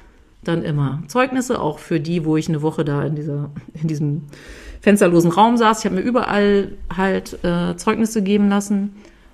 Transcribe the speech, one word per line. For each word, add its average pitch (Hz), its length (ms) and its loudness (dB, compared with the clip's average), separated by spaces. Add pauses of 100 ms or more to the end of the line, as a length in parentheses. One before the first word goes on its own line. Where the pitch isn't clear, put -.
(420)
dann 170 200 -2
immer 147 460 -2
Zeugnisse, 254 520 -2
auch 151 180 -4
für 160 220 -2
die, 165 240 -2
wo 156 140 2
ich 156 100 -4
eine 151 140 -2
Woche 156 200 -2
da 143 220 -2
in 151 100 -2
dieser, 147 360 -6 (280)
in 160 100 -2
diesem 151 340 -2 (580)
fensterlosen 175 500 6
Raum 226 280 4
saß. 220 220 4
Ich - 40 -4
hab 190 80 -2
mir 185 80 0
überall 202 720 2 (240)
halt, 190 480 -2
äh, 175 320 0
Zeugnisse 220 460 0
geben 202 260 4
lassen 202 480 -2 (380)